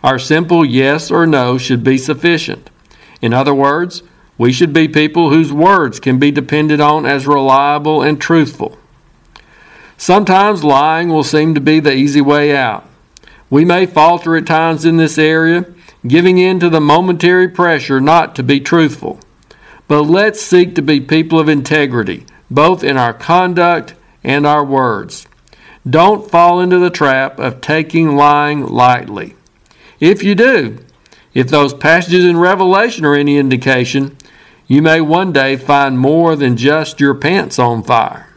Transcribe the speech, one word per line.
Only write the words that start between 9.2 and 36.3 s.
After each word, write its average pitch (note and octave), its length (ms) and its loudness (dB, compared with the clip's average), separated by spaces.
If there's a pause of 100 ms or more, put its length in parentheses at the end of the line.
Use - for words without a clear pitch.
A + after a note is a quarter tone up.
Sometimes F#3+ 680 2
lying D3+ 460 0
will D#3 140 0
seem D#3 320 0
to D3 60 -2
be D#3 180 2
the D3 160 0
easy C#3+ 260 2
way D3 340 2
out. B2 300 -4 (640)
We D3 160 4
may F3+ 220 2
falter E3 500 0
at D#3+ 80 -4
times D#3+ 400 -2
in E3 120 2
this D#3+ 200 0
area, D#3+ 480 0 (420)
giving F3 320 4
in F#3 200 0
to E3+ 80 0
the D#3+ 140 2
momentary F3 680 2
pressure D#3 540 -2
not D#3+ 320 0
to C3+ 80 -8
be C#3 180 0
truthful. D3+ 600 -2 (680)
But D3 140 2
let's G3 400 0
seek F3+ 320 2
to F3 80 -2
be C#3+ 180 0
people D#3+ 400 0
of D#3 80 0
integrity, C3+ 760 -2 (240)
both D#3+ 340 0
in C#3 140 -2
our A#2 160 -2
conduct F3 800 -2 (300)
and C#3+ 240 -2
our D3 180 0
words. B2+ 600 -4 (600)
Don't F#3+ 440 0
fall F3 280 4
into F3+ 200 0
the F3+ 100 0
trap C3+ 480 -2
of B2+ 240 -8
taking D#3 540 -2
lying D3 500 0
lightly. A#2+ 680 -2 (640)
If F#3+ 240 2
you G3+ 100 0
do, F#3 460 0 (560)
if B2+ 120 0
those C#3 280 0
passages F3 500 2
in F3 120 2
Revelation F#3 680 0
are D3 80 2
any C#3+ 240 0
indication, C3 800 -2 (480)
you C#3 160 2
may D#3+ 200 2
one E3+ 300 0
day C3+ 240 0
find C3+ 440 0
more D#3+ 360 2